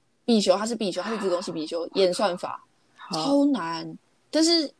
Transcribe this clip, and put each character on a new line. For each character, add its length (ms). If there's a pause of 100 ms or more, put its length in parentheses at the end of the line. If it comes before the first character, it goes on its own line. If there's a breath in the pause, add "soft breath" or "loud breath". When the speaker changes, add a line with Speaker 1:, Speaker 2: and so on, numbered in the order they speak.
(260)
Speaker 1:
必 160
修， 160
它 80
是 100
必 160
修， 100
它 100
是 80
资 100
工 120
系 100
必 140
修， 160
Speaker 2:
哇 60
靠。 120
Speaker 1:
演 140
算 240
法， 260 (320)
Speaker 2:
好。 280
Speaker 1:
超 220
难。 520 (360)
但 100
是 220 (140)